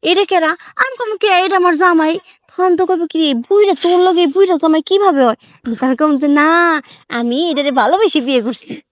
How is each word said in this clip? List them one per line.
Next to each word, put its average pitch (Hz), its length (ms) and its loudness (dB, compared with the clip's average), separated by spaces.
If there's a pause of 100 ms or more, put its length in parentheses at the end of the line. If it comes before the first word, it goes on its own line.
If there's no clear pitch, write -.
এটা 359 220 0
কেরা? 339 260 0 (260)
আমি 539 200 -4
কইবো, 453 200 -6
কে? 415 120 -2
এটা 370 280 0
আমার 359 200 2
জামাই। 320 380 2 (280)
তখন - 340 -2
তো 320 100 0
কইবো, 349 200 -2
কি 311 120 -6
রে? 311 160 0
বুইড়া 392 400 2
তোর 349 260 0
লগে 359 260 2
বুইড়া 370 300 2
জামাই 320 260 0
কিভাবে 370 420 0
হয়? 233 140 0 (200)
আমি 233 180 -8
তখন 254 200 -2
কইবো 302 220 0
যে, 285 100 -2
না, 294 200 2 (600)
আমি 240 300 -4 (100)
এটারে 285 220 -2
ভালোবেসে 294 500 0
বিয়ে 254 200 0
করছি। 226 280 -8 (240)